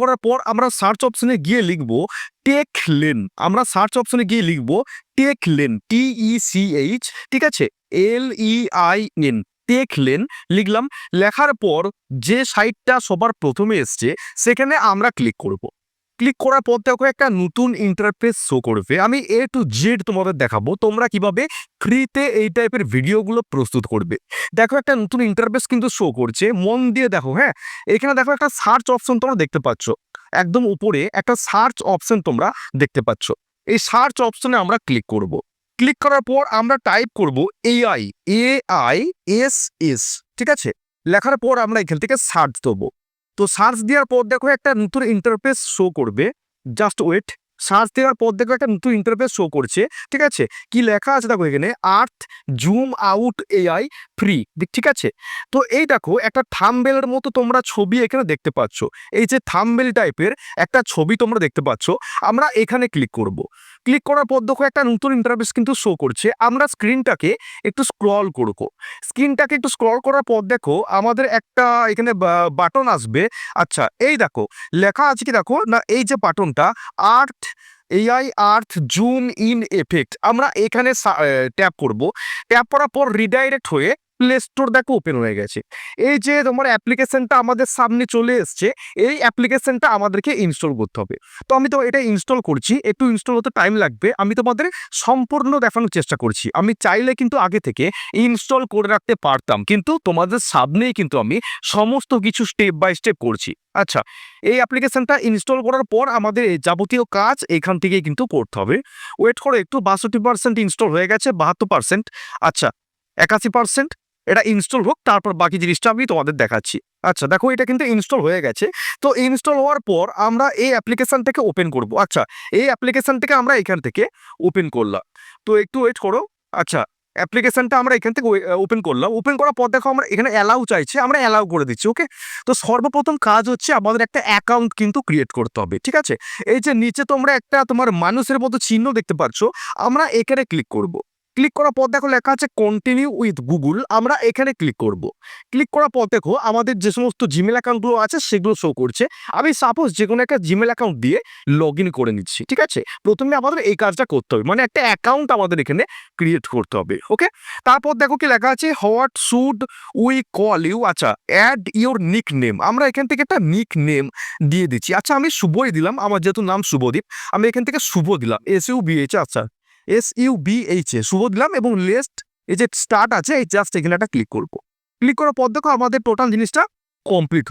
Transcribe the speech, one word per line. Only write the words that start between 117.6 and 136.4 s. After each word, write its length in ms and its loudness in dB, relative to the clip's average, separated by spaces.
কিন্তু 140 0
ইনস্টল 320 0
হয়ে 200 0
গেছে। 200 -2
তো 60 4
ইনস্টল 340 0
হওয়ার 200 0
পর 140 0
আমরা 200 0
এই 100 2
অ্যাপ্লিকেশনটাকে 640 -2
ওপেন 240 0
করব। 160 -2
আচ্ছা, 180 0
এই 120 2
অ্যাপ্লিকেশনটাকে 720 0
আমরা 220 2
এখান 240 -2
থেকে 160 -2
ওপেন 180 0
করলাম। 280 -2
তো 40 0
একটু 200 -6
ওয়েট 220 0
করো। 160 -2
আচ্ছা, 200 -2
অ্যাপ্লিকেশনটা 640 0
আমরা 160 2
এখান 180 -2
থেকে 140 -2
ওয়ে-, 160 0
ওপেন 220 -2
করলাম। 240 0
ওপেন 200 0
করার 180 2
পর 160 2
দেখো 200 0
আমরা 180 -2
এখানে 220 0
অ্যালাউ 260 2
চাইছে, 240 -2
আমরা 160 2
অ্যালাউ 300 2
করে 180 0
দিচ্ছি, 220 -2
ওকে? 120 -2
তো 60 2
সর্বপ্রথম 500 0
কাজ 240 4
হচ্ছে 180 -2
আমাদের 260 0
একটা 220 -2
অ্যাকাউন্ট 420 2
কিন্তু 180 0
ক্রিয়েট 300 0
করতে 240 -4
হবে, 220 -4
ঠিক 160 -2
আছে? 140 -2